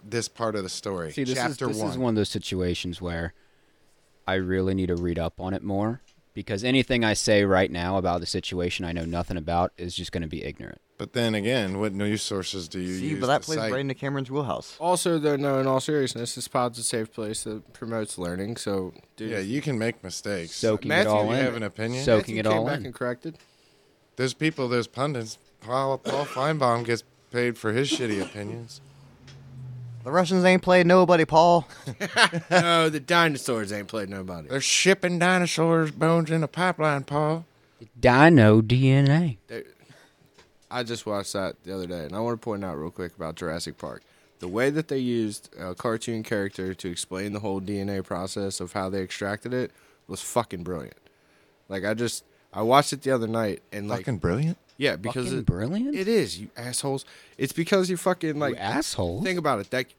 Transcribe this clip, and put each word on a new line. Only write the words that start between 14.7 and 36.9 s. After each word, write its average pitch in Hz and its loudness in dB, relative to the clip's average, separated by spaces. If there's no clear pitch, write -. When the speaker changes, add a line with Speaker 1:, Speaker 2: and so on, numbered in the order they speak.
Speaker 4:
Also, 170 0
though, 147 2
no, 139 0
in 135 0
all 131 2
seriousness, 127 -2
this 123 -10
pod's 123 -2
a 117 -10
safe 110 -4
place 110 -6
that 107 -10
promotes 113 -6
learning, 92 -6
so, 95 -4
dude. 110 -8
Speaker 1:
Yeah, 110 -4
you 110 -4
can 135 -2
make 113 -4
mistakes. 90 -8
Speaker 2:
Soaking 110 0
it 156 2
Speaker 4:
Matthew, 110 4
Speaker 2:
all 104 4
Speaker 4:
you 113 0
Speaker 2:
in. 127 0
Speaker 1:
have 123 -2
an 113 -6
opinion? 117 -6
Speaker 2:
Soaking 110 2
Speaker 4:
Matthew 110 0
Speaker 2:
it - -
Speaker 4:
came 110 2
Speaker 2:
all 113 -2
Speaker 4:
back 143 -4
Speaker 2:
in. 104 -10
Speaker 4:
and 120 -12
corrected. 123 -8
Speaker 1:
Those 127 -2
people, 151 -2
those 120 0
pundits, 123 -6
Paul, 131 -2
Paul 139 -2
Feinbaum 131 0
gets 117 -2
paid 120 -2
for 110 -2
his 135 0
shitty 117 -2
opinions. 110 -10
Speaker 3:
The 127 -6
Russians 180 4
ain't 185 6
played 180 8
nobody, 175 8
Paul. 170 6
Speaker 4:
<laughs> 185 2
No, 170 6
the 151 -4
dinosaurs 135 2
ain't 104 -6
played 104 -6
nobody. 92 -8
Speaker 1:
They're 131 -2
shipping 180 2
dinosaurs' 165 4
bones 160 2
in 160 2
a 143 -2
pipeline, 156 0